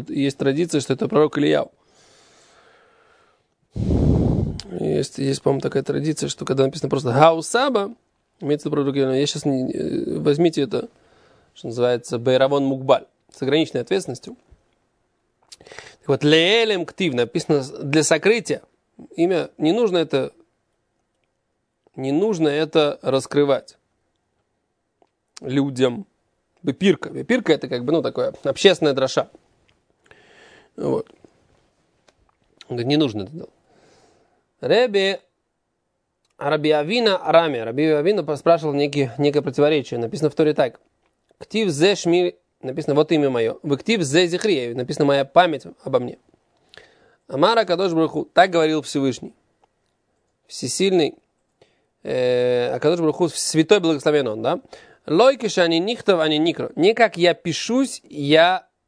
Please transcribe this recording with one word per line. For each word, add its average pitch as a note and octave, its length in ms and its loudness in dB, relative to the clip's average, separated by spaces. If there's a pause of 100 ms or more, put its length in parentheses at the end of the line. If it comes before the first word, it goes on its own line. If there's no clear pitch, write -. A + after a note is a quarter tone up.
виду, - 100 -12
есть C#3 240 -2
традиция, D3 460 -2
что C3+ 100 -4
это C3 160 -2
пророк D3+ 300 2
Ильяу. D3 320 0 (3000)
Есть, D3+ 380 -2
есть, C3+ 240 -2
по-моему, C#3 180 2
такая C#3+ 220 -2
традиция, D3 460 -4
что - 160 -10
когда C3+ 200 0
написано C3+ 240 -4
просто C3 240 -2
"Хаусаба", G3 840 2 (460)
имеется D3 280 -4
в D3 40 -4
виду D3 100 0
пророк C#3 140 -2
Ильяу. C3 160 0
Я C#3 140 0
щас - 180 -8
не, C3+ 260 -2
э, - 480 -6
возьмите D3+ 440 2
это, C#3 260 -4 (680)
что - 140 -14
называется, B2 500 -2
Бейравон C3 460 2
Мукбаль, C3 420 0 (260)
с - 100 -12
ограниченной C#3 400 0
ответственностью. F#3 540 -6 (1200)
Так - 500 -20
вот, C#3 160 0
"Леэлем F3+ 640 2
ктив" E3 280 -4
написано C3+ 480 0 (200)
для D3 200 0
сокрытия. G3 600 0 (540)
Имя, E3+ 420 0
не D#3 140 0
нужно G#3 260 0
это, C#3 340 -2 (1600)
не C3+ 180 -4
нужно E3+ 360 0
это D3 540 0
раскрывать C3+ 760 0 (1600)
людям. B2+ 680 -2 (560)
Бепирка. F3+ 480 0
Бепирка A3+ 420 -2
это - 160 0
как B2 160 -6
бы, C3+ 80 0
ну, D#3+ 100 2
такое - 320 -4 (100)
общественная D3+ 500 2
дроша. C3+ 340 -2 (1500)
Вот. - 320 -4 (1600)
Он B2 80 -8
говорит, A#2+ 100 -4
не C#3+ 100 0
нужно A2+ 260 -2
это F#2 100 -12
делать. - 180 -16 (1120)
Ребе, G3 580 0 (1160)
Раби D3+ 320 -2
Авина F#3 480 2
Рами. D#3+ 400 4
Раби A#2+ 280 -2
Авина D#3 500 0
спрашивал D#3 380 2
некий, C#3+ 440 0
некое C#3+ 240 2
противоречие. C#3+ 560 0
Написано C#3+ 320 -2
в - 40 -20
Торе D3+ 200 2
так. C3 260 -2 (580)
"Ктив G#3+ 320 -4
зе E3 260 2
шми", F3 400 0 (240)
написано, C#3 340 -4
"Вот D#3 160 2
имя D3 180 2
мое". A#2+ 360 -2
"В C#3+ 120 -2
ктив G#3 260 -2
зе D#3+ 260 2
зихри", D#3+ 460 -2
написано, B2+ 320 -2
"Моя C#3 180 2
память E3 400 2 (180)
обо C3 160 -2
мне". A#2+ 200 -6 (1080)
Амара G#3 380 2
Кадош F3+ 280 -2
Баруху, D#3+ 320 -2
так F#3 260 4
говорил D#3 320 2
Всевышний, C3+ 520 -4 (1120)
Всесильный, E3+ 720 0 (880)
э, B2 680 0
а B2+ 60 -6
Кадош E3 220 0
Баруху, D#3+ 280 0
Святой D#3+ 520 2
Благословен D3+ 480 0
Он, A2 140 -6
да? D3 180 -2 (460)
"Лой A#3 300 4
кишани E3+ 440 0
нихтов, G3 400 0
ани D#3 180 0
никро". D#3 380 -2
Не F#3+ 180 4
как A3 220 2
я E3+ 180 4
пишусь, A#3 680 -4
я D#3 640 2 (200)